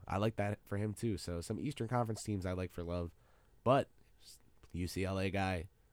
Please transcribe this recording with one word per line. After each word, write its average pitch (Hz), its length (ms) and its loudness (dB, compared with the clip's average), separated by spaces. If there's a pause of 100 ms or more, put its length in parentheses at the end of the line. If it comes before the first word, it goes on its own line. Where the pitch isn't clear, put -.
I - 80 -2
like 110 200 2
that 104 300 0
for 101 120 -4
him 104 160 0
too. 110 220 0
So 85 240 -4
some 90 200 -4
Eastern 113 280 -4
Conference 113 340 0
teams 98 240 -2
I 92 60 0
like 92 200 -2
for 87 100 -6
Love, 85 280 -2 (540)
but 131 240 6 (840)
U 87 140 -2
C 90 180 -2
L 95 140 0
A 95 120 2
guy, 95 380 0 (240)